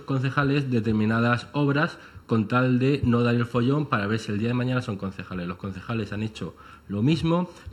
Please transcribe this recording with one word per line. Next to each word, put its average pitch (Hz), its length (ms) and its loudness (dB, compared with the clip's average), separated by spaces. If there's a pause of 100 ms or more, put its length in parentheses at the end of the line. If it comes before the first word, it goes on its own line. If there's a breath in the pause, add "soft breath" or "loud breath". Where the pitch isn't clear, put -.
concejales 139 640 0
determinadas 113 840 2
obras 147 440 2 (300 loud breath)
con 110 200 2
tal 123 320 4
de 135 240 2
no 120 200 4
dar 120 120 4
el 120 100 2
follón 135 420 0
para 104 200 0
ver 110 120 0
si - 120 -8
el 101 80 -2
día 113 100 0
de 120 40 0
mañana 123 280 0
son 107 160 -4
concejales. 92 500 -8
Los 92 100 -8
concejales 101 560 -6
han 104 100 -4
hecho 98 320 -8 (320 loud breath)
lo 101 140 -2
mismo 165 500 2 (220 loud breath)